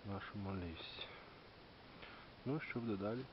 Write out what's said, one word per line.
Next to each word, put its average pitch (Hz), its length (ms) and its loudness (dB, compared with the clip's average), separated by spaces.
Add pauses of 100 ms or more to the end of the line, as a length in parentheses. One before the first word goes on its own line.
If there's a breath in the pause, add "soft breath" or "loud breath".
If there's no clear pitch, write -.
в 101 60 -2
нашому 98 460 2
лісі. 85 500 -2 (1400 loud breath)
Ну, 143 160 6
що - 200 0
буде 113 160 6
далі? 110 360 4